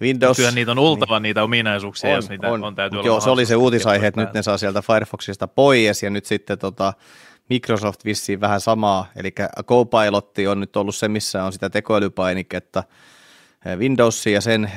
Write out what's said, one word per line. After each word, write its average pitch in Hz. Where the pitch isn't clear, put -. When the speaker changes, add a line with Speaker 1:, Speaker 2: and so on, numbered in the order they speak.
Speaker 1:
Windows, 127
Speaker 2:
Kyllä 123
niitä 120
on 123
oltava 123
Speaker 1:
niin. 107
Speaker 2:
niitä 107
ominaisuuksia, 107
Speaker 1:
On, 98
Speaker 2:
jos 95
niitä 98
Speaker 1:
on. 107
Speaker 2:
on, 104
täytyy 98
Speaker 1:
Mut 101
Speaker 2:
olla 113
Speaker 1:
joo, 107
se 120
oli 127
se 113
Speaker 2:
mahdollisuus 120
Speaker 1:
uutisaihe, 107
että 101
Speaker 2:
käyttää. 110
Speaker 1:
nyt 107
ne 107
saa 101
sieltä 98
Firefoxista 104
pois, 123
ja 101
nyt 101
sitten 101
tota, 98
Microsoft 110
vissiin 101
vähän 101
samaa, 101
elikkä 95
Copilot 110
on 101
nyt 98
ollut 101
se, -
missä 104
on 95
sitä 95
tekoälypainiketta, 95
eh, 90
Windowsiin 117
ja 101
sen 107